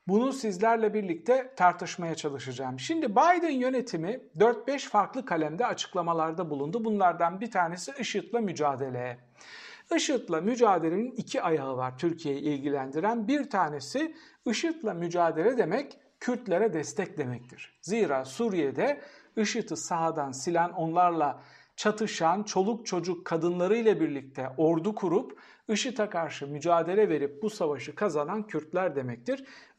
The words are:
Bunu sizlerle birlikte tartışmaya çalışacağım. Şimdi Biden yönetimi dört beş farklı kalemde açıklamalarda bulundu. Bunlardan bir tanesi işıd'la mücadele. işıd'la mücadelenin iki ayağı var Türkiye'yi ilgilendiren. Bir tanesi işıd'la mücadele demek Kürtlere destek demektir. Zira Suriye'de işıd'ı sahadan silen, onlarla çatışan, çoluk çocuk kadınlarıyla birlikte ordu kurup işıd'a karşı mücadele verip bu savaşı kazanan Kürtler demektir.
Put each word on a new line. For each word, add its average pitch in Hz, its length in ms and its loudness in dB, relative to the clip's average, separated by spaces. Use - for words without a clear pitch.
Bunu 233 240 4
sizlerle 220 640 2
birlikte 214 640 0
tartışmaya 170 580 2
çalışacağım. 131 680 -6
Şimdi 311 300 -2
Biden 330 400 6
yönetimi 247 680 -2
dört 220 260 4
beş 269 180 -2
farklı 208 400 0
kalemde 165 420 0
açıklamalarda 165 840 -2
bulundu. 151 340 -4
Bunlardan 180 560 2
bir 220 100 -6
tanesi 175 480 -2
işıd'la 226 420 -4
mücadele. 135 760 -2
işıd'la 233 440 0
mücadelenin 202 680 4
iki - 320 -4
ayağı 139 340 0
var 127 220 -4
Türkiye'yi 160 420 -2
ilgilendiren. 147 880 -2
Bir 277 220 0
tanesi 180 640 -2
işıd'la 226 480 -2
mücadele 170 640 2
demek 214 400 -2
Kürtlere 220 520 0
destek 156 460 -6
demektir. 123 640 -10
Zira 160 420 0
Suriye'de 185 760 0
işıd'ı 208 400 -2
sahadan 160 560 -2
silen, 170 380 0
onlarla 165 720 2
çatışan, 208 640 0
çoluk 208 440 0
çocuk 175 380 -4
kadınlarıyla 175 760 2
birlikte 139 560 -4
ordu 165 380 2
kurup 202 460 -2
işıd'a 214 420 -2
karşı 156 360 -4
mücadele 170 640 2
verip 143 340 -2
bu 214 80 -2
savaşı 147 440 -4
kazanan 170 480 -2
Kürtler 175 540 -2
demektir. 131 480 -4